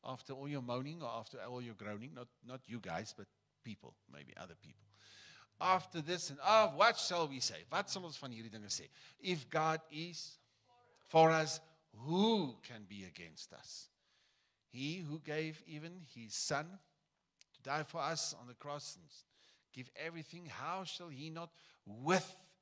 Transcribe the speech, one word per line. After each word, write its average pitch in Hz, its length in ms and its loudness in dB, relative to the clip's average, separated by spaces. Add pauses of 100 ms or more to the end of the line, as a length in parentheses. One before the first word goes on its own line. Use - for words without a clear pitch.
After 131 280 -10
all 139 160 -10
your 147 120 -4
moaning 131 420 -4
or 123 60 -6
after 117 340 -8
all 123 200 -8
your 117 120 -10
groaning, 104 380 -8
not, 123 160 -14 (140)
not 127 260 -14
you 117 120 -6
guys, 92 360 -6
but 101 100 -14 (360)
people, 92 340 -14 (160)
maybe 69 240 -18
other 85 200 -14
people. - 300 -20 (760)
After 180 420 4
this 165 280 -4
and, 143 120 -12
"Ah, 202 320 8
what 214 240 8
shall 170 300 2
we 135 120 -6
say?" 87 300 -2
Wat 190 180 0
sal 185 160 -6
ons 156 140 -10
van 131 140 -8
hierdie 113 180 -10
dinge 104 160 -12
sê? - 240 -6 (300)
If 175 280 -2
God 160 320 2 (100)
is 160 480 -10 (680)
for 160 240 10
us, 156 300 4 (320)
who 165 680 4
can 110 220 -14
be 98 200 -12
against 85 480 -14
us? - 360 -14 (800)
He 143 300 -4
who 156 200 -6
gave 156 480 -4
even 165 480 -12
his 113 200 -12
son 156 440 -2 (760)
to - 80 -20
die 143 200 -2
for 151 180 -6
us 151 340 -2
on 120 120 -18
the 123 80 -16
cross 143 400 -10
and 85 140 -20 (640)
give 127 240 -14
everything, 165 500 -10
how 160 380 -6
shall 175 240 -10
he 151 220 -10
not 165 220 -10 (320)
with 135 520 2 (260)